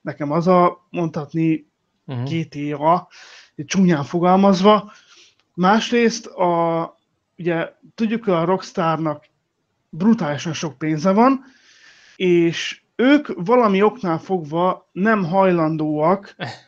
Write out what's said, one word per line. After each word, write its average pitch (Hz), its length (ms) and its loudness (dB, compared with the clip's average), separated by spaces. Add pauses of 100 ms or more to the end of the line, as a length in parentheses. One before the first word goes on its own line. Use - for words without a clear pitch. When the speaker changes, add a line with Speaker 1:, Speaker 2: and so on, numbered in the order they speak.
Speaker 1:
nekem 147 280 -8
az 165 160 -2
a, 175 440 2
mondhatni, 160 760 -4 (380)
Speaker 2:
Mhm. 123 200 -10
Speaker 1:
G 160 240 -6
T 147 320 -10
A, 170 280 0 (480)
csúnyán 165 480 2
fogalmazva. 196 880 2 (640)
Másrészt 226 720 0
a, 170 560 -2 (540)
ugye 165 320 -4 (260)
tudjuk, 226 300 -4
hogy 196 100 0
a 165 100 0
Rockstarnak 160 800 -2 (640)
brutálisan 170 640 0
sok - 260 -10
pénze 156 340 -2
van, 254 320 2 (720)
és 170 640 0 (160)
ők 285 320 4 (160)
valami 214 380 2
oknál 190 360 -2
fogva 170 720 -4
nem 202 320 0
hajlandóak 160 1120 0 (320)